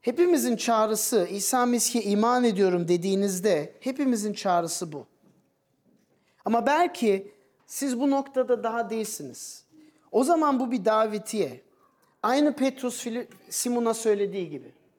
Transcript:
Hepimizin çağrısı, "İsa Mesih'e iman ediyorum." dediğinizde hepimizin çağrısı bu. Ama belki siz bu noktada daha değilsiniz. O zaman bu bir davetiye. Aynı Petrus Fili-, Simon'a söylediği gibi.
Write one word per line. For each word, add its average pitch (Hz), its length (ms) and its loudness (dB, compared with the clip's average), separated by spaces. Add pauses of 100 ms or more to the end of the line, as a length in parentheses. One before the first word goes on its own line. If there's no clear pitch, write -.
Hepimizin 247 520 2
çağrısı, 220 760 2
"İsa 247 340 0
Mesih'e 240 380 0
iman 220 400 2
ediyorum." 185 440 2
dediğinizde 185 920 0
hepimizin 247 540 -2
çağrısı 170 580 -2
bu. 143 160 -14 (1400)
Ama 220 200 0
belki 240 680 0 (340)
siz 254 320 -4
bu 277 120 2
noktada 254 520 -2
daha 226 260 -4
değilsiniz. 208 760 -10 (460)
O 233 120 4
zaman 302 360 4
bu 247 120 -2
bir 220 140 -2
davetiye. 214 760 0 (600)
Aynı 285 320 2
Petrus 254 500 -4
Fili-, 240 220 -6 (220)
Simon'a 240 440 -2
söylediği 202 560 -2
gibi. 139 220 -14 (260)